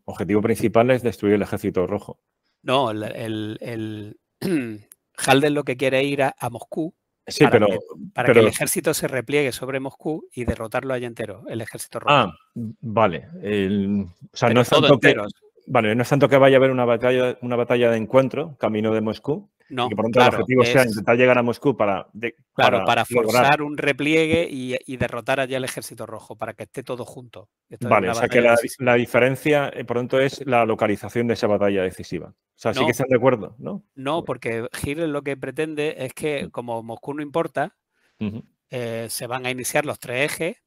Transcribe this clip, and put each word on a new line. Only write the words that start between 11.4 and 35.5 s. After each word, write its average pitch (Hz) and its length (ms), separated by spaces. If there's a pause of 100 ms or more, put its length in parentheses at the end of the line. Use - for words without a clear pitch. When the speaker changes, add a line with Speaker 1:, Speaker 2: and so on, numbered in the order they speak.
Speaker 2:
el 120 100
Ejército - 400
Rojo. - 160
Speaker 1:
Ah, 107 180 (220)
vale. 107 720 (140)
El, 101 640 (260)
o - 60
sea, 120 100
Speaker 2:
Pero 113 80
Speaker 1:
no 123 60
es 120 80
Speaker 2:
todo 151 140
Speaker 1:
tanto 143 180
que, 143 80
Speaker 2:
entero. 110 180 (400)
Speaker 1:
vale, 110 260
no 120 100
es - 60
tanto 139 200
que 139 80
vaya 135 180
a 131 40
haber 131 120
una 127 140
batalla, 123 560
una 123 160
batalla 120 340
de 117 60
encuentro 131 600
camino 110 360
de 110 80
Moscú, 123 500 (160)
Speaker 2:
No, 123 200
Speaker 1:
y - 20
que 110 80
por 110 80
tanto 120 140
Speaker 2:
claro, 123 180
Speaker 1:
el 107 60
objetivo 127 200
sea 127 200
Speaker 2:
es 123 40
Speaker 1:
intentar 110 300
llegar 127 200
a 120 60
Moscú 120 320
para 101 380
de-, 113 200 (200)
Speaker 2:
Claro, 123 320
Speaker 1:
para 117 180
Speaker 2:
para 120 180
Speaker 1:
lograr 113 220
Speaker 2:
forzar 147 180
un 147 160
repliegue 156 720
y, 127 360
y 131 100
derrotar 120 460
allá 131 160
el 131 80
Ejército 120 400
Rojo, 107 320
para 110 160
que 113 100
esté - 180
todo 123 220
junto. 117 460 (200)
Esto 117 180
es 110 40
Speaker 1:
Vale, 104 160
Speaker 2:
una 117 60
Speaker 1:
o - 20
sea 117 140
que 123 80
Speaker 2:
batalla 117 140
Speaker 1:
la, 117 100
Speaker 2:
decisiva. 127 300
Speaker 1:
la 120 60
diferencia, 135 800
eh, 135 80
por 120 140
tanto, 127 240
es 135 260
la 120 180
localización 110 600
de 117 60
esa 110 140
batalla 101 360
decisiva. 90 460
O - 300
sea, 113 140
sí 127 60
Speaker 2:
No. 139 80
Speaker 1:
que - 40
están 135 180
de 127 80
acuerdo, 110 420
¿no? 180 240 (100)
Speaker 2:
No, 139 200
Speaker 1:
Bueno. 165 120
Speaker 2:
porque 117 420 (160)
Hitler 156 260
lo 143 120
que 139 160
pretende 147 600